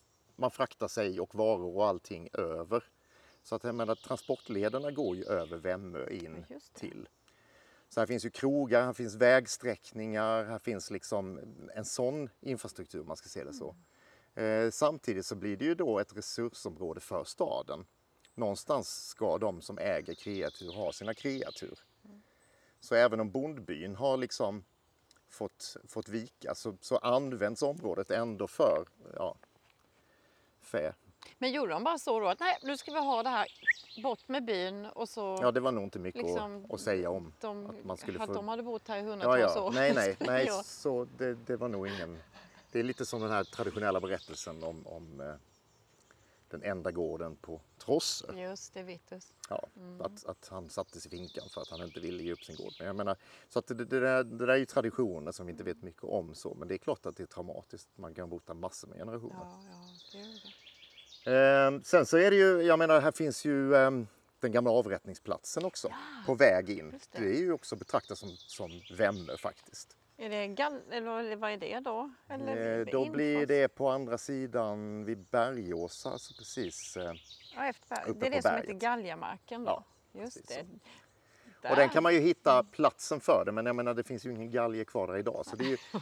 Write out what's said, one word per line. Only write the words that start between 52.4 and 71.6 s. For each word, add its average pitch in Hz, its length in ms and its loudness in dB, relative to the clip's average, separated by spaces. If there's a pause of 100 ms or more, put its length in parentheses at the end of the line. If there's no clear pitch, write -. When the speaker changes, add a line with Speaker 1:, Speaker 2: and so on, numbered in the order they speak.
Speaker 1:
sin 80 120 -14
gård. - 220 -12
Men 82 80 -10
jag 98 100 -6
menar, 98 200 -2 (320)
så - 100 -2
att - 80 -2
det, 123 80 -6
det 117 100 -6 (160)
där, 131 240 4
det 117 220 -2
där - 80 4
är - 20 8
ju 135 100 4
traditioner 104 680 0
som 90 140 -10
vi 87 60 -8
inte 92 120 -10
vet 87 180 -4
mycket 87 220 -14
om 82 300 -4
så, - 200 -10
men 87 140 -10
det 95 60 -2
är 92 40 -4
klart - 280 -4
att 80 100 -8
det 95 60 -10
är 85 40 -8
traumatiskt. 87 720 -12
Man 82 180 -14
kan 90 140 -10
bo 85 180 -8
där 82 80 -12
massor 90 340 -10
med 82 100 -16
generationer. 117 420 -10
Speaker 2:
Ja, 180 200 -18 (100)
ja, 175 80 -20 (340)
det 196 80 -16
är 208 60 -16
det. 208 260 -18 (720)
Speaker 1:
Ehm, 135 580 6
sen 156 220 8
så 160 100 6
är 190 140 10
det 202 60 8
ju, 190 260 8
jag 165 160 8
menar, 160 220 10
här 147 120 4
finns 151 320 -2
ju, 139 320 4
ehm, 135 300 6 (340)
den 120 120 0
gamla 120 180 6
avrättningsplatsen 104 920 0
också, - 240 -4
Speaker 2:
Ja, - 80 -6 (300)
Speaker 1:
på 135 80 2
väg 98 360 8
in. 78 220 -6
Speaker 2:
just - 200 -18
det. - 80 -12
Speaker 1:
Det 101 160 2
är 160 40 2
ju 180 120 2
också - 240 -4
betraktat - 420 -4
som, 101 180 -12
som - 340 -12 (260)
Vemmö 92 400 0
faktiskt. - 600 -12 (200)
Speaker 2:
Är 220 140 -8
det 208 160 -2
gall-, 269 340 -2 (100)
eller 226 200 -6
vad, 226 280 -4
vad 214 120 -2
är 208 60 -4
det 226 240 -6